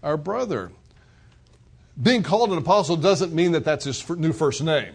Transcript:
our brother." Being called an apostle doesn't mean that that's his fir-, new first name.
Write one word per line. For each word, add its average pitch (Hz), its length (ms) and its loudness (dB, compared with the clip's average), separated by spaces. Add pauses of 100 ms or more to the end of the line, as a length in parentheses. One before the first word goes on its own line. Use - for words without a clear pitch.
our 147 160 -2
brother." 156 540 -6 (1300)
Being 226 220 4
called 208 280 2
an 180 60 -2
apostle 175 380 2
doesn't 175 360 2
mean 170 200 2
that 156 120 0
that's 151 220 -2
his 139 160 -6
fir-, 170 140 -8
new 160 180 0
first 147 300 0
name. 139 320 0